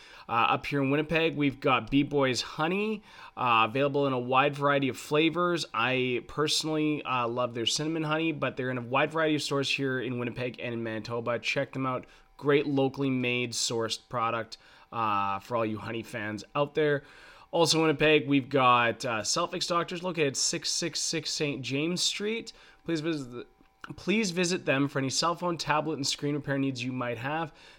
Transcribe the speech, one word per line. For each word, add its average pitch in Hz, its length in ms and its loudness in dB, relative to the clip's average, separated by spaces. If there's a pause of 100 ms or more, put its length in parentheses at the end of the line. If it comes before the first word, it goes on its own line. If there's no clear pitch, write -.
(280)
Uh, 113 200 4
up 135 160 2
here 143 180 -2
in 135 80 2
Winnipeg, 156 460 2
we've 143 240 0
got 120 300 2
B-Boys 139 500 2
Honey, 202 640 -2 (340)
uh, 117 320 4
available 139 380 2
in 135 80 2
a 127 40 0
wide 131 360 2
variety 143 340 2
of 113 80 -4
flavors. 165 760 0
I 127 520 0
personally, 151 760 0
uh, 123 240 0
love 120 240 -2
their 117 140 -2
cinnamon 160 380 -2
honey, 156 280 0
but 143 240 -4
they're 127 140 -2
in 127 80 -2
a 123 40 -6
wide 135 300 2
variety 156 220 2
of 143 80 0
stores 139 260 0
here 131 320 0
in 120 180 -4
Winnipeg 123 400 -6
and 120 140 -6
in 117 100 -4
Manitoba. 117 580 -4
Check - 320 -2
them 135 120 -4
out. 127 220 -4 (320)
Great 143 280 4
locally 135 440 2
made, 123 420 0
sourced 113 460 -2 (100)
product, 113 480 -2 (340)
uh, 101 500 0
for 120 160 -4
all 113 100 2
you 107 100 -2
honey 113 260 -6
fans 107 420 -6 (100)
out 143 200 0
there. 147 280 2 (480)
Also 160 260 4
in 160 60 4
Winnipeg, 151 440 4
we've 139 220 4
got, 123 560 4
uh, 117 160 -2
Selfix 170 480 -2
Doctors 170 340 -2
located 170 260 0
at 131 80 -4
six - 340 -2
six - 280 -4
six - 320 -4
Saint 143 300 -2
James 147 400 -2
Street. - 540 -4 (300)
Please 165 160 -2
visit 147 320 -6
the, 120 140 -12 (500)
please 202 340 0
visit 175 340 -2
them 139 220 2
for 139 140 -2
any 135 100 -2
cell 170 240 0
phone, 170 220 -4
tablet, 151 380 -2
and 139 120 -4
screen 147 300 -2
repair 139 220 -2
needs 135 260 -2
you 127 80 -4
might 120 260 -4
have. 147 320 -4 (280)